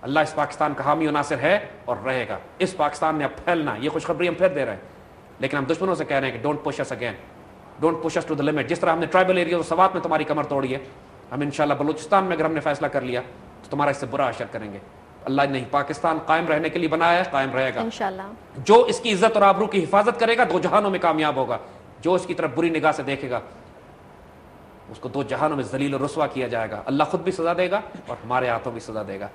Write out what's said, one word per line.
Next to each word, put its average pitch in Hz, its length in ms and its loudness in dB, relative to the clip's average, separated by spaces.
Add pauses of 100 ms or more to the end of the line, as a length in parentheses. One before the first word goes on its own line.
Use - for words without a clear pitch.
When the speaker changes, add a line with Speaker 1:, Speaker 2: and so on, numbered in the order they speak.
Speaker 1:
अल्लाह 147 200 2
इस 151 80 -6
पाकिस्तान 147 420 -2
का 135 100 -6
हामी 151 220 2
और 151 60 0
नासिर 147 260 0
है 180 320 0 (180)
और 120 80 -2
रहेगा। 110 420 -4 (220)
इस 180 140 -2
पाकिस्तान 156 420 0
ने 147 80 -2
अब 131 60 0
फैलना, 151 500 -2
ये 139 80 -2
खुशखबरी 165 380 -2
हम 170 80 0
फिर 185 140 2
दे 143 160 0
रहे 113 100 -6
हैं, 92 80 -14 (580)
लेकिन 139 180 -2
हम 135 80 -2
दुश्मनों 170 280 0
से 156 100 -4
कह 139 140 0
रहे 131 120 0
हैं 117 120 -8
कि 143 60 0
don't 147 160 -2
push 147 160 -4
us 135 120 -4
again, 113 200 -6 (720)
don't 165 220 2
push 160 160 -2
us - 80 -8
to 156 60 0
the 143 120 0
limit। 147 180 0
जिस 170 140 -2
तरह 175 120 4
हमने 165 140 0
tribal 185 320 4
एरिया 175 200 0
और 160 60 -2
सवात 185 300 4
में 170 80 -4
तुम्हारी 151 220 0
कमर 151 200 0
तोड़ी 135 240 -2
है, 131 180 -6 (460)
हम 139 100 -4
इंशाल्लाह 143 360 0
बलूचिस्तान 156 460 2
में 180 120 -2
अगर 156 100 0
हमने 160 140 0
फैसला 147 280 -2
कर 135 140 -2
लिया, 123 180 -4
तो - 500 -16
तुम्हारा 143 200 2
इससे 135 160 -4
बुरा 135 200 0
असर 135 180 -4
करेंगे। 104 360 -6 (460)
अल्लाह 139 200 2
ने 131 260 -2
पाकिस्तान 151 460 0
कायम 160 280 2
रहने 156 240 2
के 175 80 -2
लिए 165 100 0
बनाया 170 340 4
है, 185 100 -4
कायम 135 180 0
रहेगा। 127 300 0
Speaker 2:
इंशाल्लाह। 196 840 -8
Speaker 1:
जो 233 240 8
इसकी 233 240 -2
इज्जत 214 260 4
और 202 60 6
आबरू 196 240 6
की 196 140 0
हिफाजत 202 360 4
करेगा, 233 280 4
दो 180 160 0
जहानों 196 300 2
में 180 100 -2
कामयाब 156 380 2
होगा। 120 220 -2 (420)
जो 175 140 2
इसकी 175 180 -2
तरफ 160 200 -2
बुरी 165 160 2
निगाह 156 220 2
से 147 100 -4
देखेगा, 131 400 -4 (1500)
उसको 120 160 -12
दो 175 160 -4
जहानों 147 320 0
में 131 80 -2
जलील 139 300 -2
और 135 60 -2
रुसवा 147 260 0
किया 131 220 -4
जाएगा। 110 380 -4
अल्लाह 143 200 2
खुद 175 160 -2
भी 180 100 -2
सजा 170 220 0
देगा 185 280 0 (280)
और 120 140 -8
हमारे 123 240 0
हाथों 117 240 -2
भी 113 80 -10
सजा 110 220 -8
देगा। 98 320 -10